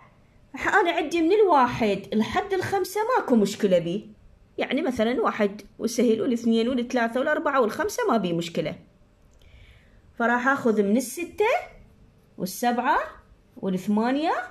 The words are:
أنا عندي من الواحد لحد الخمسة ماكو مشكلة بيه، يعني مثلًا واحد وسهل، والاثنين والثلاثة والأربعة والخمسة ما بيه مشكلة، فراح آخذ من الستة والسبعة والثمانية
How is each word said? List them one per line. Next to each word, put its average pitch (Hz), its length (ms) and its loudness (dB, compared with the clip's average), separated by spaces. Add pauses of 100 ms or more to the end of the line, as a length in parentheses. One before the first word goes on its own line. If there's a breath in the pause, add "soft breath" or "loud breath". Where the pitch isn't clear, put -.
(680 soft breath)
أنا 339 240 4
عندي 330 320 -2
من 330 100 4
الواحد 247 840 2
لحد 359 380 0
الخمسة 381 480 -2 (180)
ماكو 254 180 2
مشكلة 196 420 2
بيه، 170 280 -4 (520)
يعني 294 240 -2
مثلًا 254 380 0
واحد 208 420 -2 (160)
وسهل، 233 420 0
والاثنين 233 480 0
والثلاثة 240 520 -2
والأربعة 302 400 0
والخمسة 311 500 -2
ما 233 60 4
بيه 180 160 0
مشكلة، 165 460 -4 (1400 soft breath)
فراح 240 340 0
آخذ 247 340 2
من 202 140 2
الستة 349 480 -2 (920)
والسبعة 240 600 0 (580)
والثمانية 220 760 0 (180)